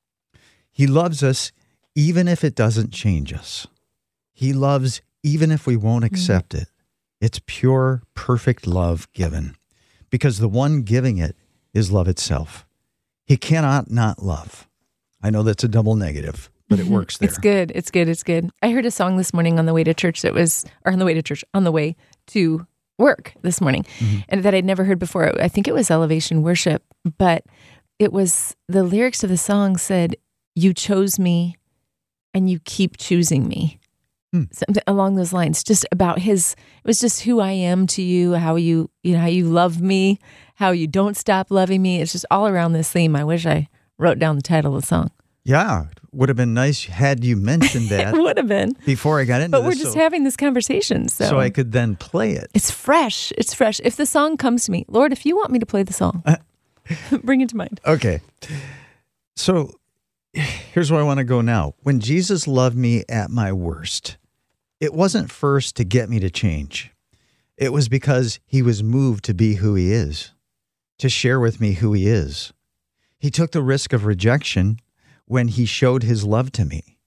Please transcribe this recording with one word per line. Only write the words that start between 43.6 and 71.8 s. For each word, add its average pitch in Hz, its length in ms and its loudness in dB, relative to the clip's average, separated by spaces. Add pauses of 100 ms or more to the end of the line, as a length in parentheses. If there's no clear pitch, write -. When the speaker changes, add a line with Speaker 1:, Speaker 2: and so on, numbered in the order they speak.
Speaker 2:
wrote 160 220 2
down 156 160 2
the 139 60 -4
title 147 340 0
of 139 60 -4
the - 40 -8
song. - 240 0 (320)
Speaker 1:
Yeah, 131 440 0 (260)
would 131 160 0
have 131 80 0
been 120 180 0
nice 131 300 0
had 120 400 -2
you 120 100 2
mentioned 117 540 0
Speaker 2:
<laughs> - 0 -
Speaker 1:
that 98 260 0
Speaker 2:
It 311 80 4
would - 140 2
have 262 100 0
been. 208 300 0 (100)
Speaker 1:
before 147 340 0
I 131 40 0
got 123 160 0
into 170 160 -2
Speaker 2:
But 254 80 4
we're 359 60 0
Speaker 1:
this, 285 100 -2
Speaker 2:
just 302 140 -4
Speaker 1:
so, 302 40 0
Speaker 2:
having 320 240 2
this 269 140 0
conversation, - 720 -2
so. - 200 -2
Speaker 1:
so 135 120 2
I 127 100 0
could 123 220 -2
then 117 240 0
play 165 380 -4
it. - 200 -8
Speaker 2:
It's 202 160 2
fresh. - 640 0
It's - 160 -4
fresh. 214 300 0
If 233 140 -2
the 294 100 -2
song 302 300 0
comes 247 300 0
to 214 40 -4
me, 170 160 -2
Lord, 262 260 2
if - 140 -6
you 339 100 0
want 427 140 -2
me 254 80 0
to 226 80 -2
play 196 160 -2
the 196 100 -4
song, 175 320 -2
Speaker 1:
Uh, 160 120 4 (420)
Speaker 2:
<laughs> - 460 -4
bring 254 160 2
it 254 80 0
to 233 80 -8
mind. 190 280 -8
Speaker 1:
Okay. 113 360 0 (1160)
So 170 360 0 (600)
here's 151 600 -4
where 156 80 4
I 147 40 2
wanna 139 200 0
go 123 160 0
now. 110 420 0
When 139 180 2
Jesus 170 460 0
loved 127 300 2
me 120 320 0
at 113 220 -4
my 107 220 0
worst, 85 640 -8 (640)
it 151 140 -4
wasn't 185 360 0
first 139 460 0
to 117 80 0
get 107 240 0
me 117 120 -2
to 92 100 -2
change. 78 600 -4 (640)
It 131 160 -2
was 143 160 2
because 127 580 0
he 135 160 0
was 113 200 2
moved 117 440 0
to 107 80 -2
be 107 220 2
who 101 180 2
he 92 180 2
is, 78 400 -4 (640)
to 135 100 -2
share 127 300 2
with 110 220 0
me 104 140 2
who 104 180 0